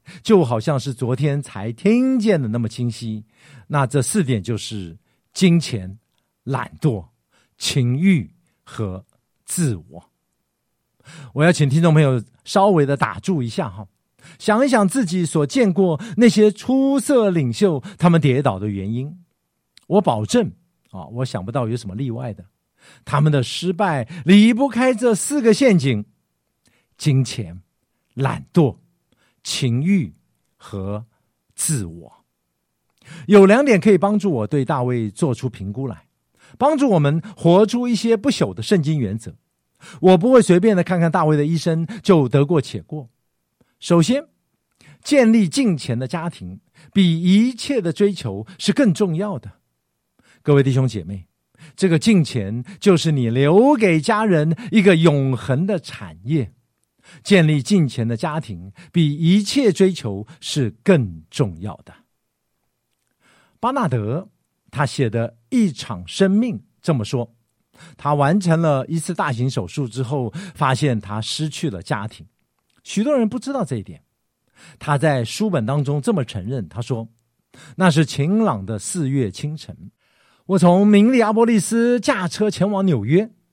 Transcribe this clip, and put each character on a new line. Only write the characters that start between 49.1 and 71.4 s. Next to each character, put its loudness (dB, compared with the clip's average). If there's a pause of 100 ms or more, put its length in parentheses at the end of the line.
要 -6
的。 -16 (880)
各 2
位 6
弟 2
兄 2
姐 -8
妹， -14 (500)
这 0
个 2
敬 2
虔 -6 (160)
就 4
是 0
你 0
留 4
给 2
家 -2
人 2 (160)
一 4
个 6
永 2
恒 -2
的 -2
产 -16
业。 -4 (680)
建 4
立 0
敬 2
虔 -4
的 -4
家 -6
庭 -14 (180)
比 0
一 2
切 0
追 2
求 -8 (140)
是 -4 (120)
更 0
重 -4
要 -12
的。 -20 (1700)
巴 -2
纳 -2
德 -4 (400)
他 -2
写 -4
的 -4 (220)
《一 2
场 -12
生 0
命》 -2 (240)
这 -2
么 -2
说， -6 (600)
他 -2
完 2
成 0
了 0
一 -6
次 -8
大 -4
型 -2
手 -6
术 -8
之 -8
后， -6 (220)
发 0
现 -2
他 -8
失 -8